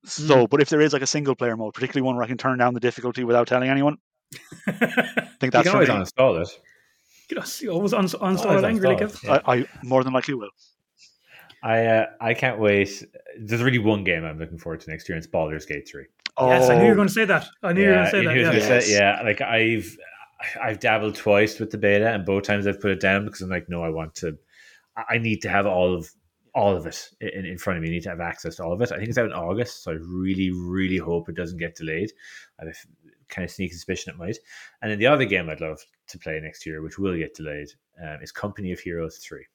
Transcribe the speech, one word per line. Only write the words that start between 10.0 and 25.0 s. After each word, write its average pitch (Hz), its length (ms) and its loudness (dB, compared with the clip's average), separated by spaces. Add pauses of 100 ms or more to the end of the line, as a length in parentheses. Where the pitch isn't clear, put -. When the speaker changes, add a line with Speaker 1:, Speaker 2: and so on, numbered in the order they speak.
Speaker 1:
than 131 80 -4
likely 131 220 -2
will. 104 160 -10 (1120)
Speaker 3:
I, 113 240 2
uh, 113 200 4 (140)
I 117 140 0
can't 120 260 -2
wait. 101 420 2 (360)
There's 117 240 -4
really 127 160 2
one 104 260 2
game 82 200 0
I'm 78 140 -10
looking 80 200 -10
forward 80 240 -10
to - 80 -16
next 80 180 -12
year, 87 80 -6
and 80 80 -8
it's - 60 -20
Baldur's 78 360 -4
Gate 71 220 -12
three. 69 160 -18 (340)
Speaker 2:
Yes, 127 300 6
I 123 80 6
knew - 60 8
you 120 60 8
were 113 60 8
Speaker 1:
Oh. - 20 6
Speaker 2:
gonna 202 120 4
say 220 160 2
that. 185 240 0 (140)
I 175 100 0
knew 185 80 4
you 202 80 6
were 196 60 8
Speaker 3:
Yeah, 180 60 6
Speaker 2:
gonna 185 100 2
say 143 120 0
Speaker 3:
you - 60 2
Speaker 2:
that, - 60 0
Speaker 3:
knew 127 60 6
you 117 60 4
were - 60 2
Speaker 2:
yeah. 110 160 4
Speaker 3:
gonna 123 140 6
say, 107 80 2
Speaker 1:
Yes. 101 100 4
Speaker 3:
yeah, 101 220 4
like, 104 180 0
I've, 113 560 0 (680)
I've 110 180 -4
dabbled 107 360 2
twice 107 420 4
with 110 120 -6
the 107 80 -8
beta, 101 340 4
and 98 120 -4
both 98 200 0
times 101 220 0
I've 98 140 -2
put 104 100 0
it 92 100 -2
down 98 240 2
because 107 160 -12
I'm 92 100 -8
like, 87 180 -6
"No, 85 140 -6
I 82 60 -4
want 80 280 -8
to, 80 200 -6 (600)
I, 113 180 -6